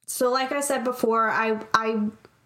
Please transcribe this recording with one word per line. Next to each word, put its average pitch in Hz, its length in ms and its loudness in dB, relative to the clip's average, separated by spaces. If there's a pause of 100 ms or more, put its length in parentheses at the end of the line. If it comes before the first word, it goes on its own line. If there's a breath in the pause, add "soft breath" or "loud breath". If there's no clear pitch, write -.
So 247 240 0
like 262 220 0
I 285 80 -2
said 269 240 -2
before, 226 460 2
I, 220 280 0 (140)
I 220 300 0 (440)